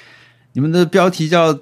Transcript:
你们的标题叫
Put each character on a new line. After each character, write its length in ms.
你 60
们 120
的 140
标 240
题 180
叫 340